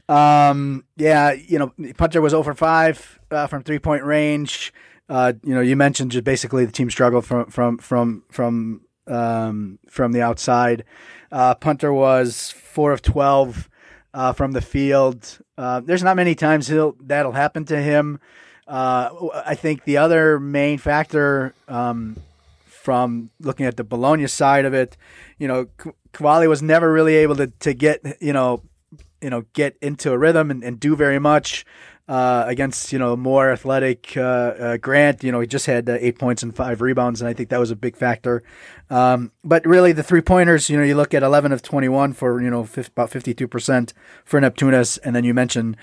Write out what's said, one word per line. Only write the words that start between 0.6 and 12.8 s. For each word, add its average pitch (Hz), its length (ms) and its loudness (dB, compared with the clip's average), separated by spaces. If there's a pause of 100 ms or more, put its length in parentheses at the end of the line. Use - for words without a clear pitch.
yeah, 151 380 2
you 160 260 -2
know, 135 140 -4 (240)
punter 165 240 0
was 147 120 2
oh 156 100 2
for 147 100 -6
five, 160 640 0 (100)
uh, 147 180 -4
from 139 140 -10
three-point 147 440 -4
range. 147 640 -2 (380)
Uh, 127 240 2 (100)
you 139 100 -4
know, 127 80 0
you 127 140 2
mentioned 135 360 0
just 123 120 -4
basically 127 400 -2
the 107 80 0
team 123 180 -4
struggled 120 360 0
from, 120 220 -4
from, 120 320 -2
from, 117 500 -4
from, 117 520 -6 (260)
um, 113 720 -6 (120)
from 120 240 -2
the 120 80 0
outside. 120 640 0 (480)
Uh, 127 200 2
punter 147 380 -2
was 131 600 2
four 147 420 -2